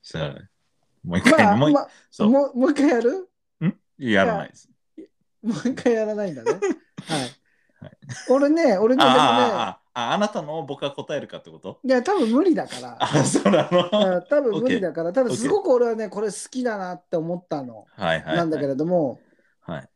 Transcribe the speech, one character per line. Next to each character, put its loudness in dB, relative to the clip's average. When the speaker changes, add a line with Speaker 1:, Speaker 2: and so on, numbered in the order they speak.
Speaker 1:
さ -8
あ、 -10
も -6
う 2
一 2
回、 6
Speaker 2:
ま 4
あ、 4
Speaker 1:
も 4
う 4
一-、 4
Speaker 2:
ま 4
あ、 -10
Speaker 1:
そ -2
う。 6
Speaker 2:
も 4
う、 -8
も 2
う 2
一 0
回 4
や 2
る？ -2
Speaker 1:
ん？ 0
や 2
ら 0
な -6
い -18
で -20
す。 -20
Speaker 2:
も -4
う -4
一 -4
回 0
や 0
ら -4
な -4
い -6
ん -10
だ -14
ね。 -2
Speaker 1:
<laughs> -
Speaker 2:
は -2
い。 -8
Speaker 1:
は -18
い。 -20
Speaker 2:
俺 4
ね、 4
俺 2
ね、 4
Speaker 1:
あ、 6
Speaker 2:
で 6
も 6
ね。 6
Speaker 1:
あ、 4
あ、 -4
あ、 -16
あ、 -6
あ -2
な 0
た -6
の -8
僕 -10
が -6
答 -10
え -6
る -14
か -16
っ -14
て -20
こ -20
と？ -14
Speaker 2:
い -6
や、 2
多 -2
分 2
無 2
理 4
だ -2
か -14
ら。 -16
Speaker 1:
あ、 2
そ 0
う -6
な 2
の？ 4
Speaker 2:
う -2
ん、 -4
多 2
分 0
無 0
理 0
だ -4
か -6
ら。 -2
Speaker 1:
オ -8
ッ -2
ケ 2
ー。 4
Speaker 2:
た 0
だ、 -2
す -4
ご 0
く 0
俺 4
は -2
ね、 -6
こ -8
れ -2
好 -6
き -8
だ -2
な -8
っ -18
て -4
思 -2
っ -14
た -6
の。 -16
Speaker 1:
は 0
い、 -2
は -6
い、 -14
は -4
い。 0
Speaker 2:
な 0
ん -2
だ -4
け -2
れ -2
ど -2
も。 -2
Speaker 1:
は -10
い。 -20